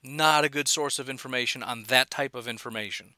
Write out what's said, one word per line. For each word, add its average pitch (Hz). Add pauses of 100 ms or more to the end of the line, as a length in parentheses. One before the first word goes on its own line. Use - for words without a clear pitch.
Not 151
a 147
good 143
source 147
of 131
information 127
on 113
that 131
type 139
of 120
information. 110